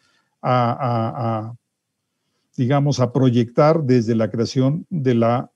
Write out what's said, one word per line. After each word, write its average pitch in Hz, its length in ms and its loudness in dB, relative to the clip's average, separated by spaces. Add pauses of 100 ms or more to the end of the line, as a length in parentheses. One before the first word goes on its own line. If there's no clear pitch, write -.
(420)
a, 123 280 0
a, 113 800 -4
a, 120 80 -16 (1000)
digamos, 139 440 0
a 120 120 -2
proyectar 131 680 2
desde 120 320 2
la 110 160 0
creación 131 600 -2
de 131 240 -2
la 117 420 0